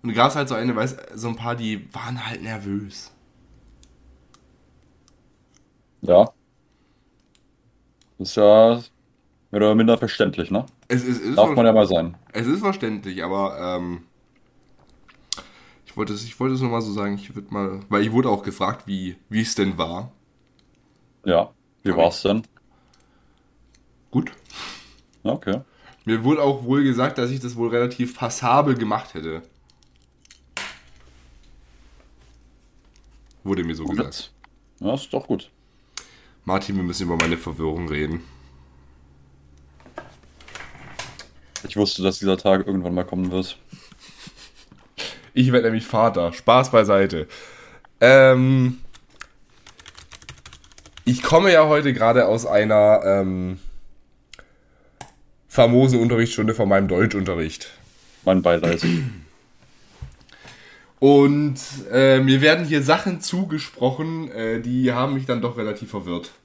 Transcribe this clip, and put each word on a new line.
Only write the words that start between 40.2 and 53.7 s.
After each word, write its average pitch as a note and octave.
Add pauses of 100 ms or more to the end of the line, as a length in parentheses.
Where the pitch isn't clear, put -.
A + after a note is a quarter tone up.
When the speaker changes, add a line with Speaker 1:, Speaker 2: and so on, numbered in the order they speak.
Speaker 2:
Ich -
wusste, G2
dass F#2+
dieser F#2+
Tag F#2+
irgendwann F#2
mal F2+
kommen F#2
wird. F#2 (1800)
Speaker 1:
Ich B2+
werd A#2+
nämlich A2+
Vater. G2+
Spaß B2+
beiseite. G2 (760)
Ähm, C3 (2250)
ich B2
komme F3+
ja D#3
heute C#3+
gerade A#2
aus A2+
einer, G#2+
ähm, F#2 (1900)